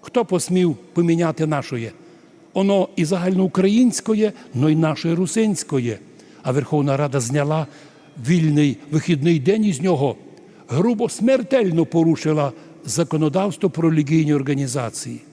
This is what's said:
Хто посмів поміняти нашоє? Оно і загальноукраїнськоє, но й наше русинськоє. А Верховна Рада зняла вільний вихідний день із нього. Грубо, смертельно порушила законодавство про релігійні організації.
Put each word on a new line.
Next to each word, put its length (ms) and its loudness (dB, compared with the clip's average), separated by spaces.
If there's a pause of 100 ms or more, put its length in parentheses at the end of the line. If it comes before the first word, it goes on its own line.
Хто 240 -2
посмів 520 0 (160)
поміняти 540 0
нашоє? 460 -6 (600)
Оно 440 2
і 80 0
загальноукраїнськоє, 1300 0 (220)
но 160 2
й 60 4
наше 380 0
русинськоє. 840 -2 (440)
А 100 -2
Верховна 440 0
Рада 240 -2
зняла 460 -2 (600)
вільний 480 2 (140)
вихідний 500 0
день 240 2
із 160 0
нього. 360 0 (520)
Грубо, 400 0
смертельно 760 0
порушила 680 0 (320)
законодавство 840 -2
про 200 0
релігійні 440 2
організації. 840 -4 (120)